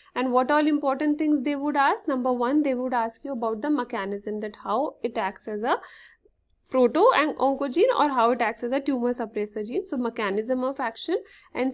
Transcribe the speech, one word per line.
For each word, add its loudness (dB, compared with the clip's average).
And 0
what 2
all 4
important 2
things 2
they -2
would -4
ask? 2
Number 0
one, 2
they 0
would -2
ask -4
you -8
about -4
the -2
mechanism, -4
that -8
how -2
it -4
acts -6
as -6
a 2
proto 4
and -2
oncogene 2
or 4
how 4
it 0
acts -6
as -4
a 0
tumor 0
suppressor -6
gene. -4
So -6
mechanism -2
of -8
action, -4
and -2